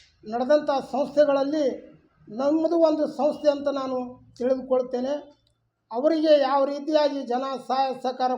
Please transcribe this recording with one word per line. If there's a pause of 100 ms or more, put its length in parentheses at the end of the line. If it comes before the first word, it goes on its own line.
(240)
ನಡೆದಂಥ (240)
ಸಂಸ್ಥೆಗಳಲ್ಲಿ (600)
ನಮ್ಮದು (100)
ಒಂದು (160)
ಸಂಸ್ಥೆ
ಅಂತ
ನಾನು (400)
ತಿಳಿದುಕೊಳ್ತೇನೆ. (760)
ಅವರಿಗೆ (140)
ಯಾವ (140)
ರೀತಿಯಾಗಿ (120)
ಜನ (220)
ಸಹಾಯ (160)
ಸಹಕಾರ